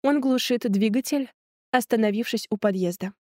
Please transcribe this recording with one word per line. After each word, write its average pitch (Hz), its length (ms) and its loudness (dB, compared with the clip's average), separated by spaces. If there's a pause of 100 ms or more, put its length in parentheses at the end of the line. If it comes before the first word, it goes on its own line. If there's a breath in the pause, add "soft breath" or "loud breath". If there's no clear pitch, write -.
Он 285 180 2
глушит 254 420 0
двигатель, 226 680 0 (400)
остановившись 226 800 0
у 214 60 -2
подъезда. 185 560 -2 (100)